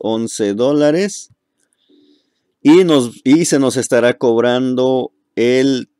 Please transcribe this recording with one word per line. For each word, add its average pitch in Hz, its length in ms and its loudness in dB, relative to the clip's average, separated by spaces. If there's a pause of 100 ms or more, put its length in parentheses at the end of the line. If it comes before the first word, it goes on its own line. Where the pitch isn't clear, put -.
once 113 540 -4
dólares. 147 760 -2 (1300)
Y 165 220 6
nos, 139 400 0
y 156 220 2
se 151 160 0
nos 131 160 0
estará 120 380 0
cobrando 127 1000 -2 (240)
el, 127 640 0